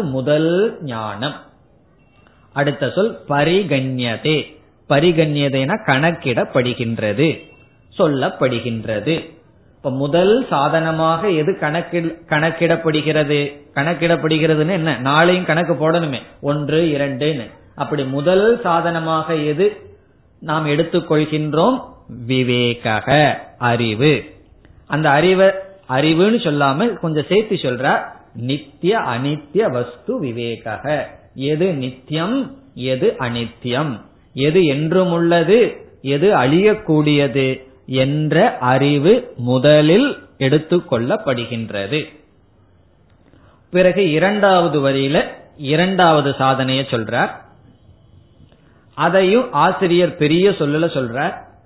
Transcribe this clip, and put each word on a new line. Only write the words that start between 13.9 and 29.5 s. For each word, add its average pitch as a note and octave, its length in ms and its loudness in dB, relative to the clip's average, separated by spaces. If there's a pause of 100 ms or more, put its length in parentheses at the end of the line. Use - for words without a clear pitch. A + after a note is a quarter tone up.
என்ன? D#3 180 -2 (100)
நாளையும் E3+ 460 2
கணக்கு E3+ 260 0
போடணுமே, D#3 460 0 (220)
ஒன்று D3 460 -2
இரண்டுன்னு. C#3 580 -2 (300)
அப்படி C#3+ 320 -4
முதல் D#3+ 380 2 (140)
சாதனமாக E3 840 -2
எது D3+ 220 0 (720)
நாம் D#3 260 -4
எடுத்துக்கொள்கின்றோம்? D#3 1120 0 (480)
விவேகக, A#2+ 840 0 (560)
அறிவு. A#2+ 500 2 (760)
அந்த D3+ 220 0
அறிவை F#3 380 4 (400)
அறிவுன்னு D#3+ 500 2
சொல்லாமல் D3 560 0
கொஞ்சம் D#3 320 -4
சேர்த்து G#3+ 300 0
சொல்ற, B2+ 280 -4 (560)
நித்திய C#3+ 520 -4 (140)
அனித்திய C#3+ 640 -4